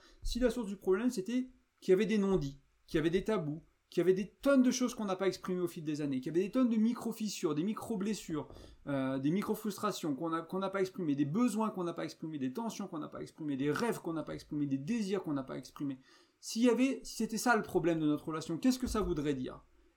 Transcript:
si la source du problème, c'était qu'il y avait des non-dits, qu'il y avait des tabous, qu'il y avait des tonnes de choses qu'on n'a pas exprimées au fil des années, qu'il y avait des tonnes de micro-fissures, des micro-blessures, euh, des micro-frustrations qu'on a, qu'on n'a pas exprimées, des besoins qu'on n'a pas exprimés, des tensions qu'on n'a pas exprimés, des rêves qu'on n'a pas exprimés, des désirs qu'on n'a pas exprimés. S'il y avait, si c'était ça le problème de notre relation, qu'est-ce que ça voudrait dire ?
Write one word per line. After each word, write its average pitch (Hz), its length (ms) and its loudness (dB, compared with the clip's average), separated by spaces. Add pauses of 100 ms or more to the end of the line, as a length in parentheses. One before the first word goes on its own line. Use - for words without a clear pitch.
(220)
si - 160 0
la 240 120 4
source 233 180 -4
du 196 80 -6
problème, 202 340 2
c'était 247 400 -2 (300)
qu'il - 120 4
y - 20 10
avait 208 120 4
des 214 120 2
non-dits, 185 400 2 (280)
qu'il - 100 -4
y 160 40 6
avait 160 100 2
des 185 140 0
tabous, 165 380 0 (280)
qu'il - 100 0
y - 20 2
avait 180 120 6
des 196 140 -2 (140)
tonnes 277 200 6
de 254 80 6
choses 247 240 0
qu'on 220 120 -4
n'a 185 100 0
pas 196 100 -2
exprimées 185 340 -2
au 175 80 0
fil 170 160 -8
des 147 160 -2
années, 139 200 0
qu'il 127 60 -10
y 160 100 -2
avait 190 100 2
des 185 60 -8
tonnes 254 160 4
de 226 80 2
micro-fissures, 214 760 0
des 147 80 0
micro-blessures, 202 840 -4 (380)
euh, 135 320 0
des 135 120 2
micro-frustrations 196 840 -2
qu'on 165 180 -4
a, 165 100 -2
qu'on 180 160 -6
n'a 190 100 -2
pas 190 120 -2
exprimées, 185 340 0
des 143 100 2
besoins 214 460 2
qu'on 196 140 -4
n'a 170 100 -4
pas 165 100 -6
exprimés, 156 340 -8
des 131 140 -2
tensions 208 340 -6
qu'on 175 120 -8
n'a 151 100 -8
pas 147 140 -10
exprimés, 147 340 -6
des 139 140 2
rêves 151 300 0
qu'on 165 120 -4
n'a 175 100 -2
pas 156 120 -6
exprimés, 147 320 -4
des 135 120 0
désirs 190 440 0
qu'on 160 100 -4
n'a 139 100 -2
pas 143 140 -8
exprimés. 139 420 -6 (420)
S'il - 220 -2
y 247 80 8
avait, 254 320 2
si - 140 -14
c'était 220 220 -2
ça 240 180 4
le 214 60 2
problème 165 360 0
de 156 80 0
notre 147 220 0
relation, 160 300 -4
qu'est-ce 254 200 4
que 254 80 -4
ça 220 140 0
voudrait 151 340 0
dire ? 127 260 -6 (360)